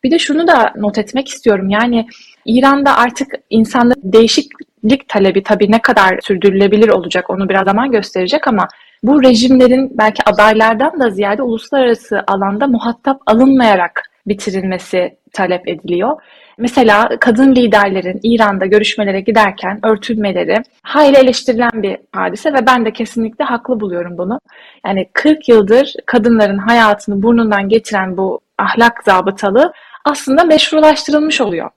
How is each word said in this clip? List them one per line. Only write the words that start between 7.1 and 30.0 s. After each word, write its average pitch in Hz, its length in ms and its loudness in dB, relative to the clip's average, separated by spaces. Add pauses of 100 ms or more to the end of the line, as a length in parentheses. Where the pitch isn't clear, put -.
onu 190 200 -4
biraz 190 160 -2
zaman 220 260 -2
gösterecek 208 560 -4
ama 208 200 0 (360)
bu 262 200 2
rejimlerin 254 760 4
belki 214 280 0
adaylardan 220 760 2
da 240 100 0
ziyade 202 320 -4
uluslararası 233 840 -2
alanda 196 400 -2
muhatap 233 580 -4
alınmayarak 226 760 2 (240)
bitirilmesi 190 920 -6 (160)
talep 180 340 -4
ediliyor. 175 540 -6 (360)
Mesela 226 520 2 (100)
kadın 254 360 2
liderlerin 196 680 0
İran'da 208 420 0
görüşmelere 202 560 0
giderken 202 640 -2
örtünmeleri 208 680 -2 (280)
hayli 285 340 4
eleştirilen 233 680 0
bir 190 140 -6 (140)
hadise 190 420 -6
ve 254 140 0
ben 247 180 2
de 220 80 -4
kesinlikle 226 520 -6
haklı 240 340 -4
buluyorum 175 380 -8
bunu. 190 220 -6 (460)
Yani 190 280 -4
kırk 311 360 -2
yıldır 226 440 4 (120)
kadınların 214 520 0
hayatını 208 680 0
burnundan 220 460 0
getiren 196 480 -2
bu 190 220 -4 (180)
ahlak 226 460 0
zabıtalığı 196 680 0 (320)